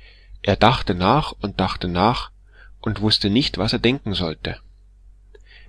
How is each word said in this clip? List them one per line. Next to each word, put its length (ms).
Er 140
dachte 400
nach 380
und 260
dachte 300
nach 420
und 220
wusste 280
nicht, 280
was 160
er 60
denken 340
sollte. 440